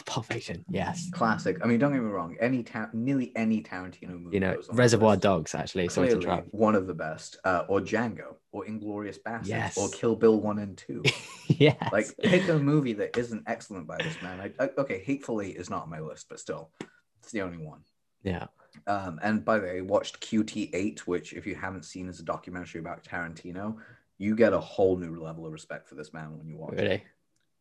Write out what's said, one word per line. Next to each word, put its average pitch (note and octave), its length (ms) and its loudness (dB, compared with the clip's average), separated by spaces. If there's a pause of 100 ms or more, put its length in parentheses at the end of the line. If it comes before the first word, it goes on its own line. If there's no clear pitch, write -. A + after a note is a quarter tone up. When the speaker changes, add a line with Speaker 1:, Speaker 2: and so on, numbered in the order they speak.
Speaker 1:
Pulp - 200 -4
Fiction, - 420 -6
yes. - 440 -2
Speaker 2:
Classic. G2+ 500 0
I A2+ 60 2
mean, A#2 100 4
don't C#3+ 140 4
get C3 100 0
me A2 80 -2
wrong. E2+ 300 -4
Any A#2+ 240 2
ta-, A2 280 -6
nearly B2 440 0
any A2 260 2
Tarantino F2+ 580 -10
movie F2 140 -6
Speaker 1:
You G2 60 4
know, F#2 160 2
Speaker 2:
goes - 120 -8
on - 60 -6
the A#2 60 4
Speaker 1:
Reservoir A2 320 8
Speaker 2:
list. F#2+ 100 4
Speaker 1:
Dogs, F#2 320 4
actually. - 340 0
Sorry F#2 200 4
to A#2 80 6
Speaker 2:
Clearly F2+ 160 -2
Speaker 1:
interrupt. - 220 -2
Speaker 2:
one G#2+ 200 6
of F#2+ 140 4
the F2 60 -4
best. D#2 500 -8
Uh, F2+ 240 4
or G2 120 4
Django, F#2 540 -4 (160)
or G2+ 140 -8
Inglourious G#2 580 -8
Basterds, A2 240 -6
Speaker 1:
Yes. A2 320 -2
Speaker 2:
or G2+ 120 2
Kill A2+ 260 2
Bill A2 240 8
One G#2 180 0
and G2 180 -6
Two. - 320 -10
Speaker 1:
<laughs> - 40 4 (380)
Yes. - 420 6
Speaker 2:
Like, G#2+ 140 2 (160)
pick F#3 280 6
a D#3+ 80 6
movie C#3 340 4
that G2+ 240 -4
isn't A#2 300 -2
excellent G2+ 400 -6
by E2 100 -10
this D#3+ 260 -4
man. F#2 160 -8
I, G#2 260 -4
I, C#3 40 2 (100)
okay, G2+ 240 -2
Hateful C3 380 -2
Eight F#2+ 160 -6
is F2 140 -10
not F2 140 -4
on D#2 60 -10
my D#2+ 80 -10
list, - 300 -10
but D#2 100 -16
still, D#2 320 -10 (520)
it's - 100 -20
the A2 80 -2
only F2 160 -6
one. D2+ 240 -14 (420)
Speaker 1:
Yeah. F2+ 240 -2 (400)
Speaker 2:
Um, F#2+ 360 -2
and G#2+ 220 0
by A2 140 4
the G2 60 -2
way, F2+ 140 -4
I - 20 -6
watched F#2 400 0
Q G#2+ 240 0
T G#2+ 300 -6
eight, G2 340 -2
which, F2 240 -4
if F2 140 -10
you F#2 80 -6
haven't F#2+ 320 -8
seen, F#2 220 -10
is E2 120 -12
a E2 40 -16
documentary F2 560 -8
about E2+ 220 -10
Tarantino. F2 760 -8 (420)
You G#2+ 180 0
get G#2+ 160 8
a E2+ 80 4
whole F#2 380 4
new E2 180 -6
level D#2+ 300 -8
of D#2+ 60 -10
respect D2+ 360 -12
for - 60 -20
this - 180 -14
man D#2 240 -12
when D#2+ 120 -14
you D#2 100 -12
watch - 160 -8
it. F#2+ 80 0
Speaker 1:
Really? G2 220 0 (560)